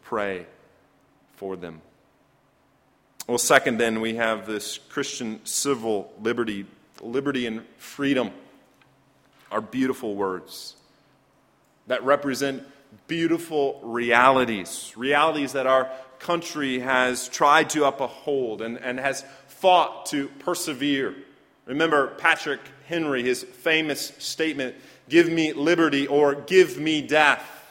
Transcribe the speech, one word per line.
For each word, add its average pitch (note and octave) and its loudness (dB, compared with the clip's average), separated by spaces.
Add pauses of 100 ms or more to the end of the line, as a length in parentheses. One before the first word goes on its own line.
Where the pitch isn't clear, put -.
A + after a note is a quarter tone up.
pray G2 -4 (880)
for F#2+ -8
them. E2+ -14 (1500)
Well, A#2+ -2
second, C3+ 4
then, A2+ 0
we A2+ -4
have A2 -2
this G#2+ -8
Christian B2+ -8
civil A2+ -4
liberty. A2 -2 (340)
Liberty C3 -4
and A2 -8 (140)
freedom C3 -2 (1200)
are A2 -2
beautiful B2 -4
words. F#2+ -6 (1120)
That A#2+ -2
represent C#3 0 (440)
beautiful E3 -2
realities, A#2+ 2
realities C#3+ 0
that C3+ -2
our C3 2 (280)
country D3+ -4
has B2+ 0
tried D3+ 4
to D3+ 0
uphold C3+ -2
and, A#2 -8
and B2+ -6
has C3+ -4 (240)
fought - 2
to C#3 -4 (120)
persevere. C#3 -2 (520)
Remember D3 2
Patrick D#3 0 (260)
Henry, D3+ -2
his B2 0
famous D#3+ -2
statement, C#3 -6 (340)
"Give E3+ 6
me D#3+ 0
liberty D3 2
or C#3+ 4
give E3+ 4
me D#3 -2
death." C#3+ 4 (220)